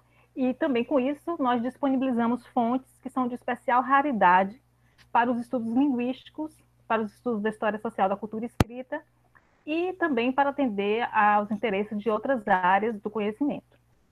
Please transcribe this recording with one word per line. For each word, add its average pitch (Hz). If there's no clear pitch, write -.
E 254
também 254
com 240
isso 294
nós 247
disponibilizamos 247
fontes 247
que -
são 254
de 247
especial 247
raridade 214
para 240
os 233
estudos 233
linguísticos, 262
para 226
os 208
estudos 226
da 220
história 214
social 214
da 196
cultura 220
escrita 254
e 339
também 262
para 285
atender 226
aos 208
interesses 214
de 208
outras 214
áreas 196
do 208
conhecimento, 220